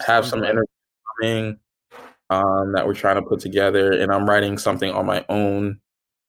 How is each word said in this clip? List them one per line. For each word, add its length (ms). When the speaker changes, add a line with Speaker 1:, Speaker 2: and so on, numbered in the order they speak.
Speaker 1:
have 200
some 140
Speaker 2:
Okay. 100
Speaker 1:
interviews 180
coming, 380
um, 440
that 120
we're 80
trying 220
to 60
put 180
together, 520
and 200
I'm 160
writing 300
something 340
on 140
my 240
own, 500